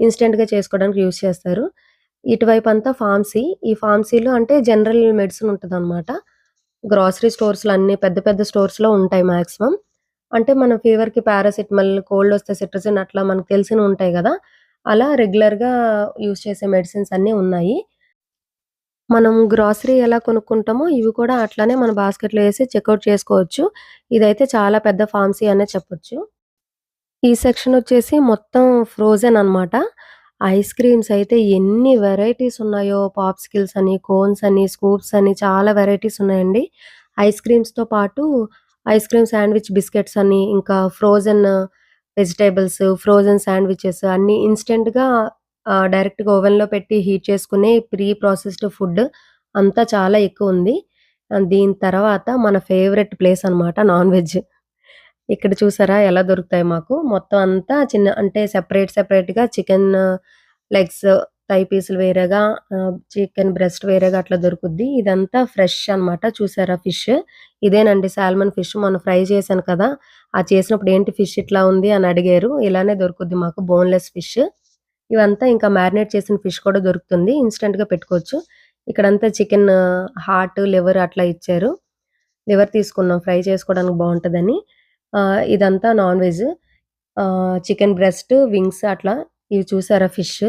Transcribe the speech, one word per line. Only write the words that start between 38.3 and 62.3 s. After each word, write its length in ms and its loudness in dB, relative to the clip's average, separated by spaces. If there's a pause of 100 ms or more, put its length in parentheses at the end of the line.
ఐస్ 200 2
క్రీమ్ 200 2
శాండ్‌విచ్ 460 -2
బిస్కెట్స్ 440 -2
అని, 240 2 (100)
ఇంకా 260 -2 (120)
ఫ్రోజెన్ 540 2 (760)
వెజిటేబుల్స్, 680 0 (140)
ఫ్రోజెన్ 420 4
శాండ్‌విచెస్ 640 -2
అన్నీ 360 2
ఇన్‌స్టంట్‌గా, 640 0 (600)
ఆహ్, 220 0
డైరెక్ట్‌గా 440 -2
ఓవెన్‌లో 340 2
పెట్టి 340 -4
హీట్ 240 -2
చేసుకునే 480 0 (140)
ప్రీ 280 -4
ప్రాసెస్డ్ 540 -4
ఫుడ్ 340 -2 (520)
అంతా 300 2
చాలా 360 0
ఎక్కువ 300 -2
ఉంది. 260 0 (540)
ఆహ్, 160 0
దీని 320 2
తర్వాత 500 -2 (100)
మన 260 2
ఫేవరెట్ 520 0
ప్లేస్ 280 2
అనమాట 420 0
నాన్ 260 4
వెజ్. 260 0 (880)
ఇక్కడ 260 -2
చూసారా 460 0
ఎలా 220 2
దొరుకుతాయి 420 0
మాకు. 300 -2 (100)
మొత్తం 360 -2
అంతా 440 -2
చిన్న 300 0
అంటే 320 -2
సెపరేట్ 460 -2
సెపరేట్‌గా 560 0
చికెన్ 400 0 (800)
లెగ్స్, 380 -2 (360)
థై 200 0
పీసులు 340 -4
వేరేగా, 420 0 (300)